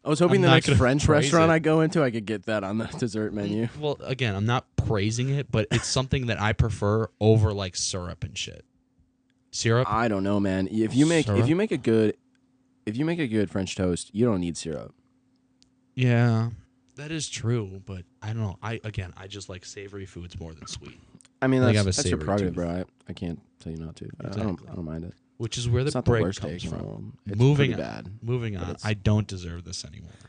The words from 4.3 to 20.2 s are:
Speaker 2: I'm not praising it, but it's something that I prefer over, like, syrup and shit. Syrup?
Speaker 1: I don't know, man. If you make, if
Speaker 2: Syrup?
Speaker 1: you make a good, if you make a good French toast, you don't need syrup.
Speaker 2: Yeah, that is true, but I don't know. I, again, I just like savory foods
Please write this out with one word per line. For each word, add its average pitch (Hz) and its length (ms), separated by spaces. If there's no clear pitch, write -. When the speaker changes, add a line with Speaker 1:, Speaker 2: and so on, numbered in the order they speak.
Speaker 2:
I'm 101 100
not 120 200
praising 113 540
it, 139 200
but 110 220
it's 139 160
something 131 400
that 104 140
I 107 120
prefer 107 540
over, 107 320
like, 98 240
syrup 87 480
and 73 120
shit. - 280
Syrup? 117 400
Speaker 1:
I 113 180
don't 98 140
know, 101 180
man. 95 280
If 110 240
you 139 120
make, 160 240
if 101 60
Speaker 2:
Syrup? 113 120
Speaker 1:
you 160 80
make 208 160
a 165 60
good, 110 400
if 107 120
you 151 80
make 170 140
a 143 80
good 107 220
French 95 280
toast, 90 360
you 110 120
don't 101 160
need 85 160
syrup. 73 360
Speaker 2:
Yeah, 117 540
that 151 160
is 156 180
true, 104 560
but 92 180
I 110 60
don't 110 140
know. 95 200
I, 110 220
again, 98 340
I 98 100
just 98 220
like 92 160
savory 98 400
foods 87 340